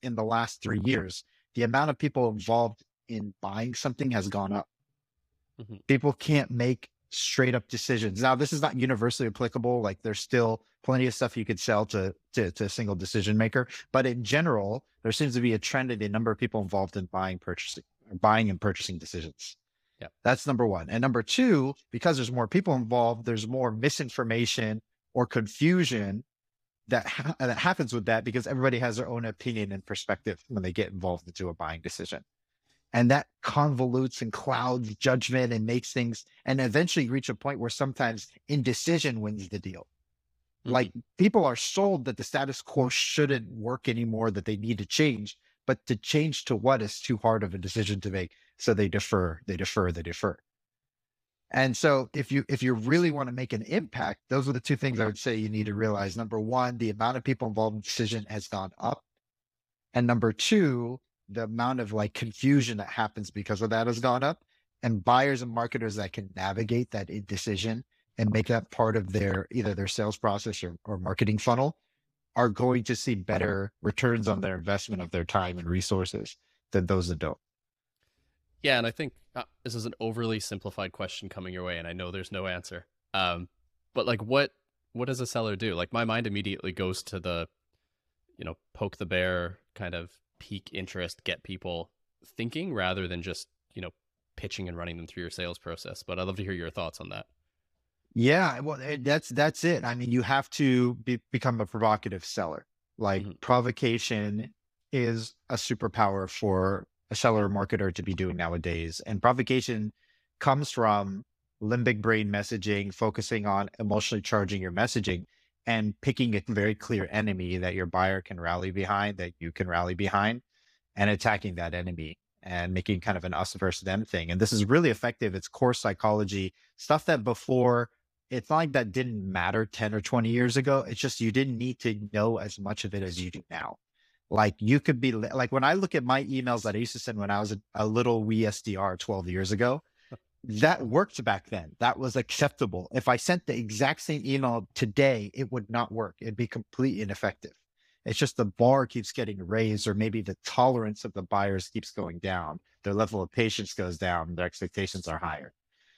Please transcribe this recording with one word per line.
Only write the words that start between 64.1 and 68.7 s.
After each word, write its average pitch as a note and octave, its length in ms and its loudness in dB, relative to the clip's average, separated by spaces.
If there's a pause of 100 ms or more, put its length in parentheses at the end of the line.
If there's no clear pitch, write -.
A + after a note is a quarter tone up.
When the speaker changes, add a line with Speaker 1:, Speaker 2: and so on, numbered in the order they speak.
Speaker 1:
up. D#3 200 -2 (380)
And A2 220 0
buyers C3 380 6
and A#2+ 100 -8
marketers A2+ 440 -2
that G2+ 180 -6
can G2 220 -10
navigate G#2+ 560 0
that G2 180 -6
indecision G#2 760 -4 (340)
and G#2+ 140 4
make A2 160 2
that A#2 240 0